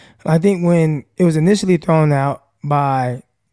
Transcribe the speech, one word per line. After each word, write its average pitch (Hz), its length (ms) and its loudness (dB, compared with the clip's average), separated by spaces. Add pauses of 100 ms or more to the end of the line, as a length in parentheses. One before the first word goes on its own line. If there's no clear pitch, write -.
(260)
I 160 120 2
think 180 260 0
when 160 420 0 (100)
it 185 80 0
was 160 140 2
initially 185 400 2
thrown 156 340 0
out 139 320 -2 (200)
by 135 600 -2 (300)